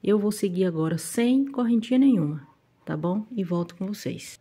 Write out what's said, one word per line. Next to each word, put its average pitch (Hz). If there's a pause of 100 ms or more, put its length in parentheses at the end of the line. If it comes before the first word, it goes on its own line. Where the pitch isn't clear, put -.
Eu 208
vou 208
seguir 190
agora 160
sem 262
correntinha 240
nenhuma, 165 (380)
tá 156
bom? 185
E 208
volto 175
com 190
vocês. -